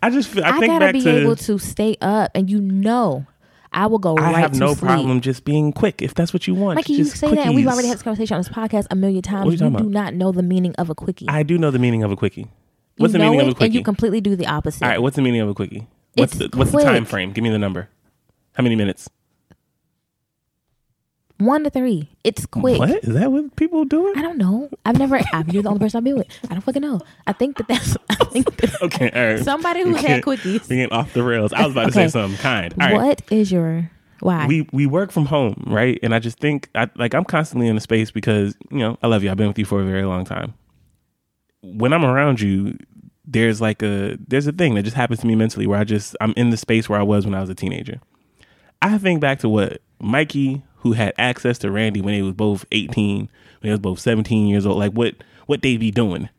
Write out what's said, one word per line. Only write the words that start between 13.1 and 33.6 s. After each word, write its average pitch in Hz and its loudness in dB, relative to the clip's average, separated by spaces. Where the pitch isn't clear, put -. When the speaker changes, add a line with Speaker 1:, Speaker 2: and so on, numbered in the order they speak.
Speaker 1:
the 175 4
Speaker 2:
know - 6
Speaker 1:
meaning - 4
Speaker 2:
it, - 6
Speaker 1:
of - 4
a - -2
quickie? - 2
Speaker 2:
and 226 2
you 240 0
completely 220 0
do 196 0
the 175 -4
opposite. - -4
Speaker 1:
All 123 2
right, 107 2
what's 135 0
the 147 0
meaning 123 2
of 107 0
a 101 -2
quickie? 107 -8
What's - 2
Speaker 2:
It's - -6
Speaker 1:
the, - -6
what's - 2
the 294 4
time 262 4
Speaker 2:
quick. 110 -8
Speaker 1:
frame? 95 -4
Give 110 -2
me 113 2
the 110 0
number. 95 -2
How 127 0
many 117 4
minutes? 101 -2
Speaker 2:
One 269 2
to - -2
three. 226 -2
It's - -2
quick. - 0
Speaker 1:
What? 294 0
Is 113 -2
that 226 2
what 285 -2
people 320 0
doing? 349 0
Speaker 2:
I 330 -4
don't 330 -4
know. 220 0
I've 240 2
never, 269 2
I've, 160 -2
you're 202 2
the 208 -2
only 208 0
person 214 0
I've 233 -2
been 269 0
with. 214 -2
I - -8
don't 180 -6
fucking 277 -2
know. 254 -2
I 202 -2
think 269 -2
that 220 -6
that's, - -2
<laughs> - -20
I 202 0
think - -2
that - -2
Speaker 1:
<laughs> - -
Okay, 160 0
all 117 0
right. 117 -2
Speaker 2:
somebody 339 -2
Speaker 1:
We 359 2
Speaker 2:
who's 311 0
had - 2
Speaker 1:
can't, - -4
Speaker 2:
quickies. 220 -2
Speaker 1:
we 131 -2
getting 127 0
off 117 -2
the 123 0
rails. 117 0
I - 2
was 151 2
about 123 0
to - 2
say 202 6
Speaker 2:
Okay. 165 4
Speaker 1:
something 101 -2
kind. 104 -2
All 143 4
right. - 4
Speaker 2:
What 240 2
is 208 2
your, 165 0